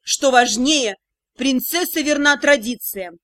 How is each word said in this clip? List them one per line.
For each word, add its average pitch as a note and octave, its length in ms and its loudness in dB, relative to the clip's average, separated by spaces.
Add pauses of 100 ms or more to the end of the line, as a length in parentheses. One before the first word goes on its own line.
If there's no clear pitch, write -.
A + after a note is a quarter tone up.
что - 280 0
важнее, B3 640 2 (400)
принцесса C#4 640 -2
верна C#4+ 340 2
традициям A3 880 -2